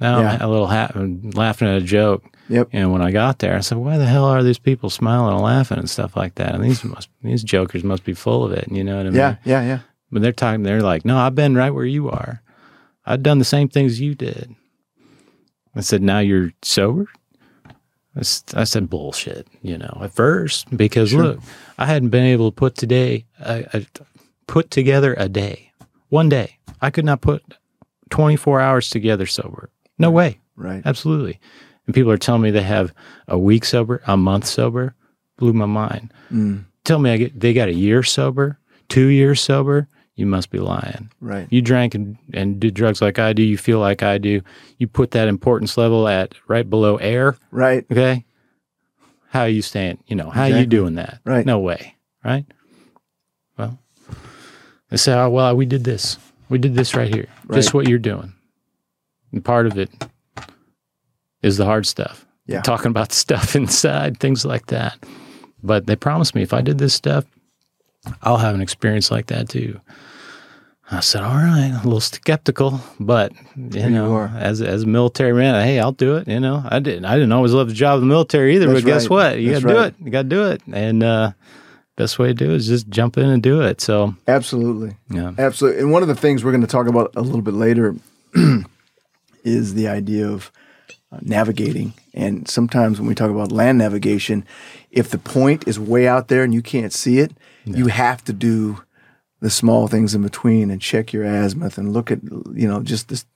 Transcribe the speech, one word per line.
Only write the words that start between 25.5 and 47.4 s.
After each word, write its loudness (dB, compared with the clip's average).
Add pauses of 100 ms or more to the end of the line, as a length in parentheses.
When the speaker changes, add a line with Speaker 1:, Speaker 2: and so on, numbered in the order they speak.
Speaker 1:
one 4
day. 0 (240)
I 0
could -2
not 0
put -2 (680)
twenty-four 2
hours 2
together 0
sober. -10 (280)
No 4
Speaker 2:
Right. 4
Speaker 1:
way. 2 (160)
Speaker 2:
Right. -10
Speaker 1:
Absolutely. -4 (460)
And -4
people 4
are 6
telling 0
me 2
they 0
have -2 (340)
a -2
week 4
sober, -2
a 2
month 2
sober. -2 (420)
Blew 2
my 0
mind. -6 (180)
Speaker 2:
Mm. -2 (200)
Speaker 1:
Tell 2
me 2
I 2
get, -4
they 2
got 2
a -2
year 2
sober, -2 (300)
two 4
years 4
sober. 0 (300)
You -4
must -2
be -6
lying. -8 (100)
Speaker 2:
Right. -10
Speaker 1:
You 4
drank 0
and, -6 (160)
and -4
did 0
drugs 0
like 0
I 0
do. 2
You 2
feel 0
like 0
I 0
do. 0 (380)
You -2
put 0
that 2
importance 0
level 2
at -2 (160)
right -2
below 2
air. 0 (140)